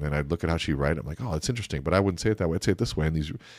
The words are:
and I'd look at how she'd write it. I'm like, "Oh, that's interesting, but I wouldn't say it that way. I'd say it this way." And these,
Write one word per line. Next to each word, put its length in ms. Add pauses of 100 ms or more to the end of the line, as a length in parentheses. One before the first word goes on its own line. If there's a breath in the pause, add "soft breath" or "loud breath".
and 140
I'd 160
look 120
at 60
how 80
she'd 200
write 160
it. 80
I'm 60
like, 140
"Oh, 120
that's 180
interesting, 320
but 100
I 80
wouldn't 200
say 100
it 80
that 100
way. 60
I'd 100
say 80
it 60
this 180
way." 100
And 80
these, 160 (280 loud breath)